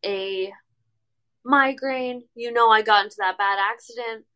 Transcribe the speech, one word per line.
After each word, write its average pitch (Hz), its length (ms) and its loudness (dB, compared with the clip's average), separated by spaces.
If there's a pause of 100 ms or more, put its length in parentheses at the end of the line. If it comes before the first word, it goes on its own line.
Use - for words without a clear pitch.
a 196 500 -6 (880)
migraine? 262 800 0 (100)
You 233 180 -10
know 233 180 4
I 214 120 6
got 208 220 4
into 208 160 -10
that 185 180 -2
bad 196 220 0
accident. 226 640 -6 (100)